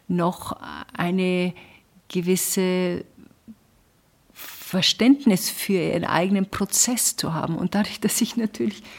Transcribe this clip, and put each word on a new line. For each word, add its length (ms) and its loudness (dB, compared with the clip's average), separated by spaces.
noch 480 -2
eine 600 0
gewisse 960 0
Verständnis 760 4
für 240 -2
ihren 300 0
eigenen 440 2
Prozess 680 0
zu 180 -4
haben. 220 -2
Und 200 -2
dadurch, 260 -2
dass 180 0
ich 160 0
natürlich 480 -2